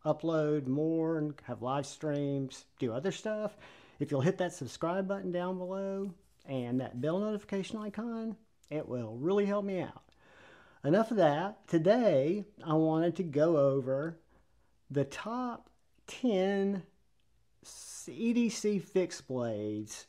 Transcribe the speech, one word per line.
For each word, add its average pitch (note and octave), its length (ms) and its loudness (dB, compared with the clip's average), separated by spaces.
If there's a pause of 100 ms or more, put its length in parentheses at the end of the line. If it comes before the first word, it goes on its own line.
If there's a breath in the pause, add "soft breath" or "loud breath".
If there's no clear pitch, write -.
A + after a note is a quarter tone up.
upload D3+ 640 0
more D#3+ 540 0
and D3+ 240 -2
have A2 180 -8
live C3+ 240 -2
streams, C#3+ 800 -4 (140)
do A#2 140 0
other E3 180 -2
stuff, G#3+ 440 -6 (440 loud breath)
if D3 100 -2
you'll C3+ 120 2
hit F#3 180 2
that F3+ 140 -2
subscribe F3 540 -4
button F#3+ 240 -4
down F3+ 280 -2
below G3 500 -6 (400)
and B2+ 300 -2
that B2 220 -6
bell E3 180 0
notification G#3 580 -4
icon, A3 560 -6 (360)
it - 180 -6
will A#2 300 -6
really G3 260 2
help G3+ 220 0
me F#3+ 160 -2
out. - 220 -10 (840 soft breath)
Enough G3+ 260 4
of A3 60 0
that. E3+ 500 2
Today, F3+ 760 4 (200)
I D#3+ 80 0
wanted D#3+ 440 4
to F#3+ 60 0
go D#3 340 4
over C#3 600 2 (720)
the C#3 140 2
top A#3 680 -6 (380)
ten G3 760 2 (1200)
E A3+ 240 0
D A#3 160 4
C G#3 320 0
fixed - 480 0
blades G#2+ 800 -4